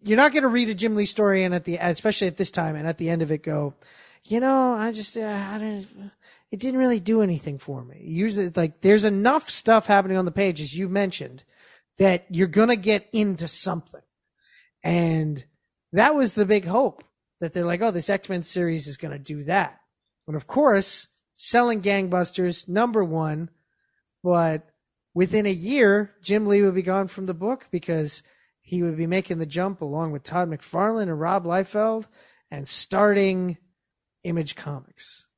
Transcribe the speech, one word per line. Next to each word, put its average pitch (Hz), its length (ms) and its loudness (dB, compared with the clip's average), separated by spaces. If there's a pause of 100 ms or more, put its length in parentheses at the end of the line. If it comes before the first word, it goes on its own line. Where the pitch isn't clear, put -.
You're 208 140 2
not 277 160 6
gonna 277 140 2
read 233 220 2
a 214 60 -2
Jim 214 200 -2
Lee 208 100 0
story 196 380 2
and 180 120 0
at 175 100 -2
the, 170 120 -4
especially 175 500 0
at 170 100 -6
this 190 140 -2
time, 160 240 -2
and 151 120 -6
at 165 120 -4
the 165 100 -2
end 165 140 0
of 151 80 -2
it 156 100 -4
go, 147 320 -4 (500)
"You 220 160 -2
know, 262 340 2
I 220 180 -4
just, 214 260 -8
uh, 226 40 -6 (300)
I 214 60 -8
don't, 202 540 -10 (400)
it 208 80 -8
didn't 254 200 -2
really 247 200 2
do 214 240 2
anything 156 340 -2
for 135 260 -10
me." 131 200 -20
Usually, 190 520 -2
like, 165 260 -2
there's 202 240 8
enough 220 440 2
stuff - 380 4
happening 190 300 4
on 185 80 0
the 170 60 -4
page, 185 300 0
as 143 160 -8
you 190 100 -4
mentioned, 175 560 -4 (540)
that 190 320 4
you're 180 180 2
gonna 220 280 4
get 202 380 0
into 196 340 0
something. - 540 -6 (840)
And 160 600 0 (480)
that 233 220 4
was 269 220 2
the 208 100 2
big 196 200 2
hope, 202 380 0 (360)
that 170 140 -6
they're 175 120 -2
like, 175 160 -2
"Oh, 226 100 2
this 175 180 -4
X-Men 190 340 -4
series 165 440 -2
is 143 100 -12
gonna 143 220 -10
do 147 240 -12
that." 170 360 -2 (480)
And 151 80 -6
of 151 120 -8
course, 233 600 2 (280)
selling 233 460 0
gangbusters, 180 840 -2
number 214 360 0
one, 160 460 -4 (760)
but 165 460 0 (440)
within 190 320 2
a 202 60 0
year, 208 720 2
Jim 208 260 0
Lee 202 140 4
would 190 140 4
be 190 60 0
gone 185 260 0
from 190 180 -10
the 185 80 -4
book 208 380 -6
because 160 520 -4 (380)
he 180 200 -4
would 165 160 -2
be 165 100 -2
making 180 300 -2
the 160 80 -4
jump 180 360 -4
along 156 300 -4
with 143 120 -10
Todd 175 260 -2
McFarlane 202 540 -2
and 165 160 -4
Rob 175 260 -2
Liefeld 208 640 -2 (420)
and 139 180 -10
starting 190 880 2 (640)
Image 170 320 -4
Comics. - 720 -14 (100)